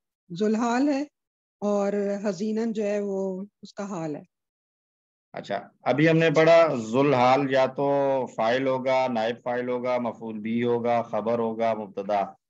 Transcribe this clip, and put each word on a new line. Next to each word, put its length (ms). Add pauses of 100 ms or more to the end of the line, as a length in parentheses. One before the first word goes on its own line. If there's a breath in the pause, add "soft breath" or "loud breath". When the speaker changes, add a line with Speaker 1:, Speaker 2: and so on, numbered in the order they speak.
(320)
Speaker 1:
जुलहाल 560
है, 200 (540)
और 320
हज़ीनन 760
जो 120
है 160
वो 480 (140)
उसका 220
हाल 320
है। 100 (1080)
Speaker 2:
अच्छा, 360 (160)
अभी 200
हमने 240
पढ़ा 380
जुलहाल 880
या 120
तो 600
फाइल 400
होगा, 420
नाइब 280
फाइल 320
होगा, 300
मफूल 400
बी 220
होगा, 420
खबर 380
होगा, 340
मुब्तदा। 600 (140)